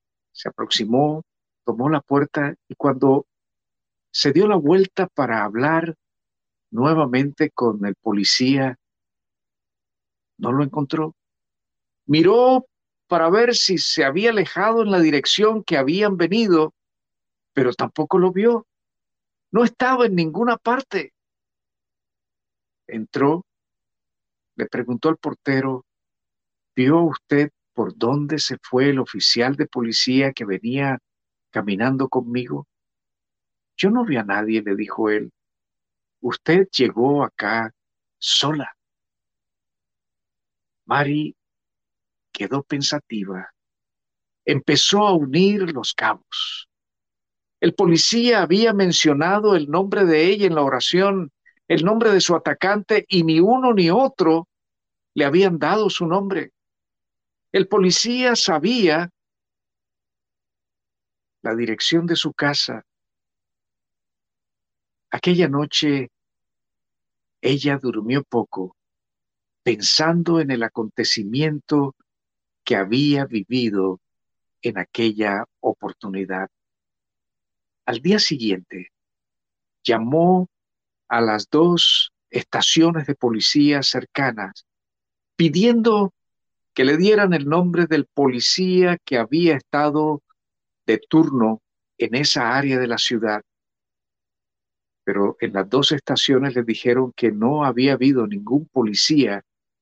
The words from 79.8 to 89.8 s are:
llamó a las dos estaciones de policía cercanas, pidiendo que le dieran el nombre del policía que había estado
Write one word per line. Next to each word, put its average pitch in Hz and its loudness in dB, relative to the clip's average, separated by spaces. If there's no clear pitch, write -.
llamó 160 2
a 120 -2
las 107 -2
dos 165 2
estaciones 160 0
de 143 -4
policía 143 0
cercanas, 120 -6
pidiendo 208 2
que 131 2
le 143 2
dieran 196 4
el 143 -2
nombre 175 2
del 151 0
policía 175 0
que 131 -4
había 151 2
estado 151 -2